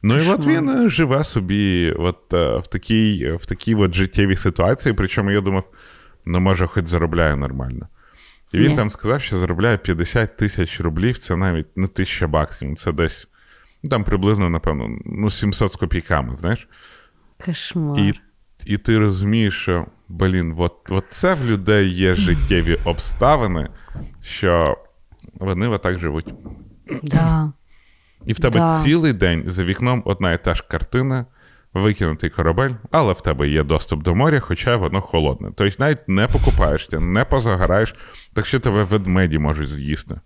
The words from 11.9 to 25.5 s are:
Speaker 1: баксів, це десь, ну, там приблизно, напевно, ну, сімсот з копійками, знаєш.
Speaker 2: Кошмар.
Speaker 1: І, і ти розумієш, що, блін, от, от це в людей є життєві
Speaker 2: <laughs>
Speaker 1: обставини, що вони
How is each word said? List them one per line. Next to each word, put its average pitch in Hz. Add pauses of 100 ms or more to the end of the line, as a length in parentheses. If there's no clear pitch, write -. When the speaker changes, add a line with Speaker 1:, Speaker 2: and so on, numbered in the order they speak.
Speaker 1:
баксів, 76
це -
десь, 80 (540)
ну, 143
там 113
приблизно, 101
напевно, 78 (160)
ну, 104
сімсот 101
з -
копійками, 73
знаєш. 82 (800)
Speaker 2:
Кошмар. 156
Speaker 1:
І, 147 (520)
і 101
ти 110
розумієш, 104
що, 87 (220)
блін, 90
от, 87 (160)
от 95
це 180
в 139
людей 104
є 90
життєві 87
Speaker 2:
<laughs> -
Speaker 1:
обставини, 92 (540)
що 85 (580)
вони 95